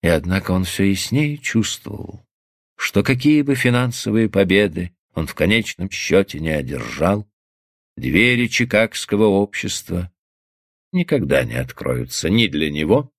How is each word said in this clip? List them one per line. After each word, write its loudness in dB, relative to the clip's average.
И 2
однако 0
он 0
всё -2
яснее 0
чувствовал, -6
что 0
какие 2
бы 0
финансовые 0
победы 2
он -2
в -12
конечном 0
счёте 0
не -2
одержал, -2
двери 2
чикагского 0
общества — -2
никогда 2
не -6
откроются -4
ни 4
для -2
него 0